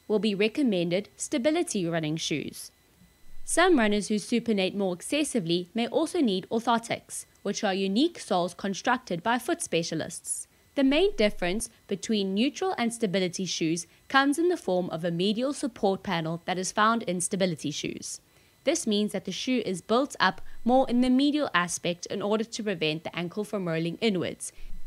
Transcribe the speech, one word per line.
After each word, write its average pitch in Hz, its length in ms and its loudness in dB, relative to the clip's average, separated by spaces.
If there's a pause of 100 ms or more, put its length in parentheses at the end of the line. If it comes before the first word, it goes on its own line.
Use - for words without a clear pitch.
will 214 100 2
be 202 160 0
recommended 202 800 0
stability 302 720 0
running 160 300 -2
shoes. - 540 -6 (760)
Some 339 340 6
runners 208 300 2
who 214 60 0
supinate 208 600 0
more 190 200 0
excessively 180 800 -2
may 233 120 0
also 311 360 0
need 190 280 0
orthotics, - 760 -2 (160)
which 202 200 -4
are 190 120 2
unique 196 440 2
soles 180 360 0
constructed 196 680 -2
by 240 160 2
foot 339 220 -2
specialists. - 880 -4 (260)
The 277 100 2
main 330 320 4
difference 208 520 0 (180)
between 196 480 -2
neutral 285 440 0
and 233 160 0
stability 185 500 0
shoes 170 420 -2 (220)
comes 277 300 4
in 349 100 4
the 349 80 2
form 180 320 -2
of 165 160 -6
a 175 60 0
medial 208 420 0
support 196 500 -2
panel 170 440 -2
that 185 100 -2
is 180 160 -4
found 226 300 4
in 180 180 -2
stability 175 500 0
shoes. - 520 -8 (420)
This 311 220 0
means 208 260 0
that 190 140 -6
the 185 60 -6
shoe 247 340 -2
is 165 160 -4
built 254 360 0
up 190 220 2 (240)
more 254 240 4
in 247 140 4
the 254 80 4
medial 277 420 4
aspect 175 540 0
in 196 160 -6
order 214 220 0
to - 180 -10
prevent 165 420 -2
the - 100 -10
ankle 175 300 -4
from 196 240 -4
rolling 165 320 -2
inwards, 180 500 -2 (360)